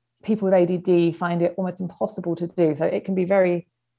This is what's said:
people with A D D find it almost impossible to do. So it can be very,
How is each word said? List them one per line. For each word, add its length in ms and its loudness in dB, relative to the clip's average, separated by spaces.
people 220 -2
with 80 2
A 120 6
D 120 0
D 360 2
find 280 -2
it 160 0
almost 240 -6
impossible 540 -6
to 120 -6
do. 280 0
So 100 -2
it 180 -2
can 100 -4
be 120 0
very, 420 2